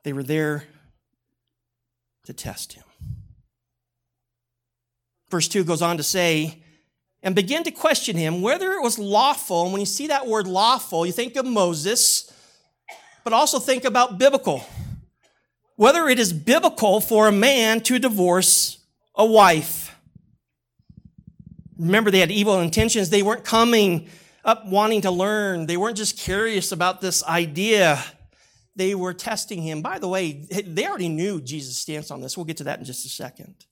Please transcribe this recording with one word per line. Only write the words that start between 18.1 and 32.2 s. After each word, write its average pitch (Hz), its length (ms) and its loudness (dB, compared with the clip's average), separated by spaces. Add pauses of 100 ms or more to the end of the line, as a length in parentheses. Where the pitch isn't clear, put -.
a 214 100 6
wife." 190 600 4 (1900)
Remember, 196 340 2
they 190 80 4
had 175 140 4
evil 202 260 2
intentions. 196 500 0
They 202 140 2
weren't 220 220 -2
coming 220 640 2 (360)
up 226 220 0
wanting 208 360 0
to 190 100 0
learn. 190 540 -2
They 170 100 -2
weren't 208 200 -2
just 208 220 -6
curious 202 540 -2
about 185 280 -2
this 185 220 -2
idea. 170 800 2 (720)
They 196 220 -2
were 180 180 -6
testing 208 480 -8
him. 156 180 -6
By 302 200 -8
the 190 80 -6
way, 180 240 -4
they 180 560 -6
already 233 200 -6
knew 165 320 -4
Jesus' 131 360 -12
stance 151 340 -10
on 135 100 -14